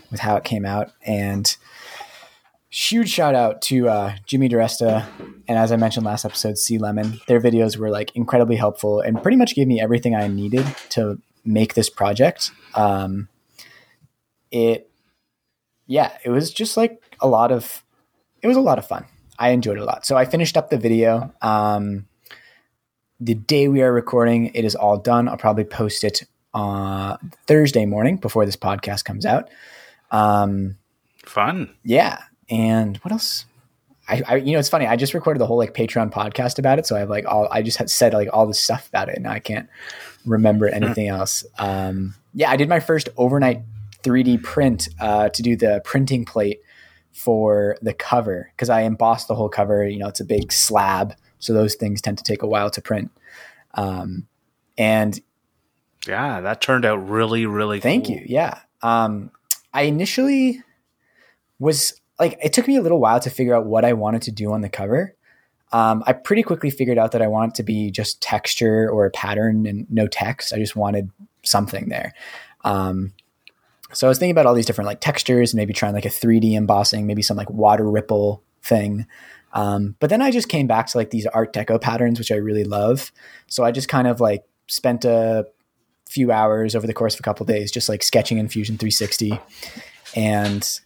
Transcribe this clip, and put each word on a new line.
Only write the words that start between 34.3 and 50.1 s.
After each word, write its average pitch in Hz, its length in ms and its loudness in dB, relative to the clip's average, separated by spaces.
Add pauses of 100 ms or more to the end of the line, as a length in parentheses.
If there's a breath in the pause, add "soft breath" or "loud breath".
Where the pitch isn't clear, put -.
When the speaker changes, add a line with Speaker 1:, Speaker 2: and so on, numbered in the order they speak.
Speaker 1:
you 139 160 0
know, 160 80 2
it's 143 80 0
funny. 151 180 0
I 117 120 2
just 135 160 -2
recorded 156 260 0
the 120 80 2
whole, 117 100 0
like, 110 160 0
Patreon 113 380 -2
podcast 107 480 -4
about 135 180 2
it. 160 80 -2
So 110 120 -2
I - 20 -2
have, 101 100 -4
like, 104 160 -4
all, 107 240 0
I 110 120 0
just 113 160 -2
had 117 120 -4
said, 117 240 2
like, 104 200 0
all 110 120 4
this 107 140 -2
stuff - 300 -4
about 98 180 -4
it. - 80 -6
And - 100 -6
I 107 140 -6
can't - 300 -8 (560 loud breath)
remember 107 420 4
Speaker 2:
Hmm. 104 160 -2
Speaker 1:
anything 107 240 0
else. 95 380 -4 (120)
Um, 95 560 -4 (200)
yeah, 131 180 2
I 135 60 4
did 147 100 2
my 165 140 2
first 160 340 0
overnight 127 460 2 (420)
three 127 200 2
D 123 140 2
print, 127 520 0 (100)
uh, 107 300 2
to - 120 -6
do 117 140 0
the 104 300 2
printing 131 400 0
plate 104 340 -2 (540 soft breath)
for 107 680 0
the 107 120 -4
cover, 107 640 -2
'cause 117 120 -4
I 113 120 2
embossed 113 480 0
the 113 60 -2
whole 107 140 -2
cover. 104 380 0
You 101 120 -6
know, 98 100 -6
it's 101 100 -8